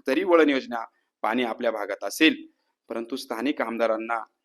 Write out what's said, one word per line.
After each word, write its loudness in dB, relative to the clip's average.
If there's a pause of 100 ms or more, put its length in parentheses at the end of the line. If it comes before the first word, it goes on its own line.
जरी 0
वळण 6
योजना -2 (360)
पाणी 0
आपल्या -2
भागात -2
असेल, 2 (420)
परंतु -8
स्थानिक -6
आमदारांना -2 (300)